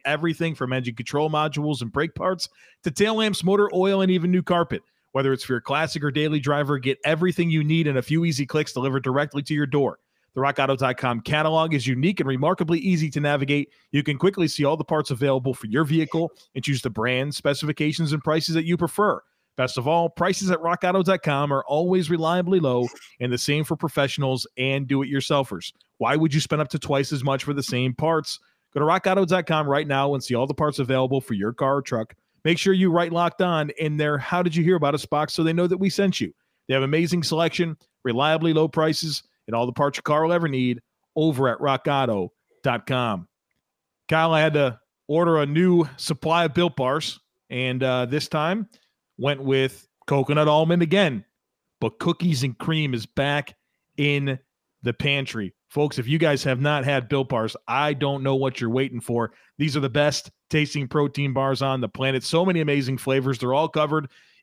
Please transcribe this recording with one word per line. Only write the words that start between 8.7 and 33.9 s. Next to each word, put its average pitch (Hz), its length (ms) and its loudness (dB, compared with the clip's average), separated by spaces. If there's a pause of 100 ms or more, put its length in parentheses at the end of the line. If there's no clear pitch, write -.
delivered 131 300 -2
directly 143 400 -2
to 156 100 -4
your 147 140 0
door. 135 320 0 (360)
The 131 60 -2
rock 139 180 0
auto 135 160 2
dot 127 220 0
com 120 240 -2
catalog 156 520 0
is 123 120 0
unique 135 340 0
and 139 80 0
remarkably 160 520 0
easy 165 320 0
to 147 80 -4
navigate. 143 520 0 (200)
You 147 120 2
can 143 140 -2
quickly 180 300 2
see 143 180 0
all 151 120 2
the 151 60 -4
parts 151 280 -2
available 131 420 0
for - 140 -10
your 131 160 2
vehicle 160 480 0 (240)
and 135 80 -6
choose 135 180 -2
the 127 80 -2
brand, 127 460 -2
specifications, 151 760 -2
and 156 100 -4
prices 160 320 -2
that 165 100 0
you 175 120 0
prefer. 170 440 0 (360)
Best 127 200 -2
of 123 100 -2
all, 170 220 2
prices 185 400 -2
at 170 120 0
rock 170 220 -2
auto 185 200 2
dot 185 180 0
com 143 320 0
are 135 140 0
always 175 420 0
reliably 175 500 2
low 123 280 2 (320)
and 123 120 -2
the 120 60 0
same 147 260 0
for 156 120 -2
professionals 135 720 -2 (100)
and 135 300 -2
do-it-yourselfers. 135 840 -2 (280)
Why 120 160 2
would 156 180 2
you 156 60 2
spend 151 220 -2
up 151 80 -4
to 156 100 -6
twice 139 340 -2
as 131 100 -6
much 135 200 -2
for 147 100 -4
the 139 80 -4
same 127 320 -2
parts? 156 460 -2 (340)
Go 139 60 -2
to 147 80 2
rock 180 180 2
auto 190 200 2
dot 175 200 0
com 156 240 0
right 147 180 0
now 139 280 0
and 127 80 -4
see 123 100 -4
all 123 140 0
the 143 80 -4
parts 151 240 -2
available 131 420 0
for 117 140 -6
your 104 180 -2
car 139 220 0
or 139 80 -2
truck. 110 320 -6 (280)
Make 160 140 2
sure 190 160 2
you 185 160 4
write 170 240 2
"Locked 170 300 0
On" 160 340 0
in 151 200 -2